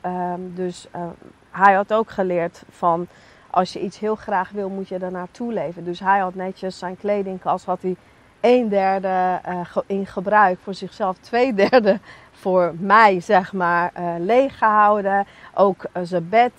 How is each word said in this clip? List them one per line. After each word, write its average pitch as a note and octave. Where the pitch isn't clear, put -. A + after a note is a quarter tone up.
Ehm, F3+
dus, F3+
eh, F3
hij G3
had G3+
ook A3
geleerd F3
van... F3
Als F#3
je -
iets -
heel A3
graag F#3+
wil, G3+
moet G3
je F#3
er F3+
naartoe F#3
leven. E3+
Dus F3
hij G3
had F#3
netjes F#3
zijn F3+
kledingkast, F#3+
had F#3
hij F#3
een A#3+
derde, F#3+
eh, F3+
ge-, F3+
in G3
gebruik G3
voor G3+
zichzelf, F#3
twee B3
derde G3+
voor F3+
mij, G3
zeg F#3
maar, F3
eh, F3
leeggehouden. G#3
Ook, G3
eh, F3+
zijn E3+
bed, A#3